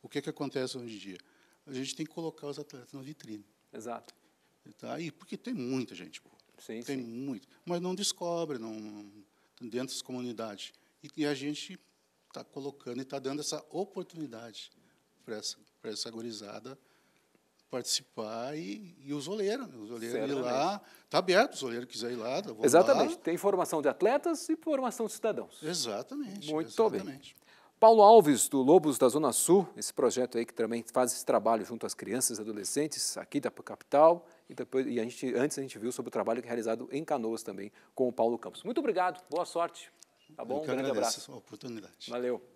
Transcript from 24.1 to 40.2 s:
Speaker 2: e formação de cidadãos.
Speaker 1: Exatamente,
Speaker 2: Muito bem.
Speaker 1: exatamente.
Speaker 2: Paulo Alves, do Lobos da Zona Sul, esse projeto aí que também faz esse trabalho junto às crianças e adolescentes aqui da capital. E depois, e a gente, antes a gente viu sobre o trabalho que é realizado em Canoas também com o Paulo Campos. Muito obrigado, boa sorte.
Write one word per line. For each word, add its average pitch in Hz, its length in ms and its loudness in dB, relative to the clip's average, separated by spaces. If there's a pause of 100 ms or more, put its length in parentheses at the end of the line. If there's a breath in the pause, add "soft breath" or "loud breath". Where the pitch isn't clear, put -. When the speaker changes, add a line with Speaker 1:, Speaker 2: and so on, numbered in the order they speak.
Speaker 2:
e 320 80 0
formação 262 500 -2
de - 60 -6
cidadãos. 151 500 -6
Speaker 1:
Exatamente, 160 880 -6
Speaker 2:
Muito 156 400 0
bem. 104 100 -4
Speaker 1:
exatamente. - 360 -14 (420 soft breath)
Speaker 2:
Paulo 226 240 12
Alves, 185 460 12
do 135 120 2
Lobos 143 380 8
da 131 100 8
Zona 135 240 2
Sul, 180 420 6
esse - 200 -8
projeto 123 420 2
aí 117 80 0
que - 80 -12
também 117 400 -2
faz 127 200 2
esse - 120 -6
trabalho 113 400 4
junto 117 220 -8
às - 80 -6
crianças 113 420 -2
e 107 60 -8
adolescentes 110 760 -4
aqui - 240 -6
da 120 100 -4
capital. 160 760 4 (240 soft breath)
E - 40 -16
depois, 131 320 -2
e 120 140 -2
a - 20 0
gente, 123 320 -4
antes 135 220 0
a 139 60 -6
gente 127 160 -10
viu 113 120 -4
sobre 120 180 -8
o - 40 -12
trabalho 117 300 0
que 120 40 -12
é 117 40 -10
realizado 113 420 -2
em 143 100 -4
Canoas 117 400 -2
também 98 300 -10 (220 soft breath)
com 127 120 2
o 120 60 0
Paulo 117 240 2
Campos. - 280 -12
Muito 226 140 -4
obrigado, 180 520 -2
boa 170 160 -2
sorte. - 440 -6 (460)